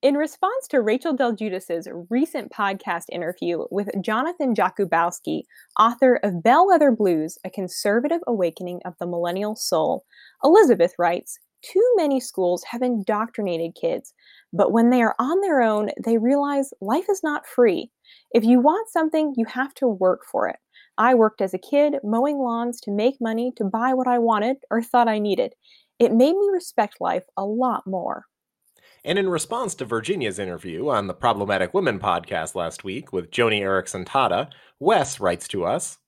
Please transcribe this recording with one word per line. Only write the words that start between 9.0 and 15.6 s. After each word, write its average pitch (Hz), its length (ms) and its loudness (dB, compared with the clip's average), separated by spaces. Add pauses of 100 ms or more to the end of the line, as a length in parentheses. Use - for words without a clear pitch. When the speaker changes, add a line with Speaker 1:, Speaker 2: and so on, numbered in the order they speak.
Speaker 1:
Millennial 180 480 -4
Soul, 165 500 -2 (380)
Elizabeth 269 560 6
writes, 175 400 -2 (240)
"Too 480 340 2
many 285 220 2
schools 180 460 -2
have 240 180 -6
indoctrinated 208 880 -2
kids, - 400 -6 (400)
but 170 180 2
when 233 200 6
they 254 100 4
are 226 160 2
on 311 240 0
their 311 220 2